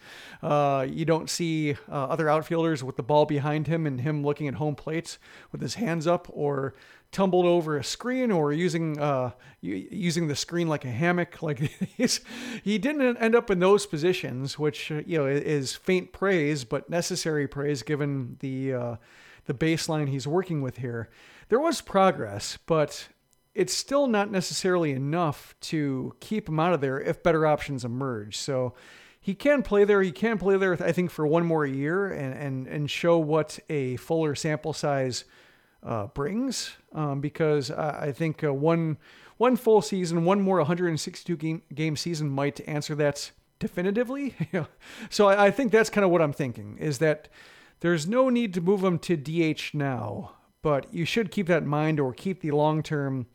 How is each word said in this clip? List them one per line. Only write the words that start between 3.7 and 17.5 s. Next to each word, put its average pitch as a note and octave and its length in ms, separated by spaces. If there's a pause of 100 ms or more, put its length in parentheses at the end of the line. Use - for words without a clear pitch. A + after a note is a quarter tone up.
and C3 160
him D3 220
looking D3 260
at B2 60
home D3+ 200
plate D#3+ 420 (360)
with C#3 80
his B2+ 140
hands E3 320
up F3 240
or C#3 420 (400)
tumbled F3+ 320
over E3 320
a B2+ 80
screen B3 460
or D3+ 200
using, D#3+ 480
uh, C3 320 (300)
u-, F#2 280
using E3+ 380
the C#3+ 80
screen E3+ 320
like D3 160
a B2+ 80
hammock. E3+ 500
<laughs> - 0
Like, D3+ 180 (360)
he's, - 240 (420)
he G#3 160
didn't B3+ 380
end A3+ 180
up A#3 160
in F#3 100
those G3 260
positions, C#3 760
which, D3+ 320
uh, D3+ 140
you E3 140
know, C#3 60
i-, C3+ 40
is C#3+ 440
faint F3+ 380
praise, D#3 540
but C#3 240
necessary E3 580
praise C#3+ 340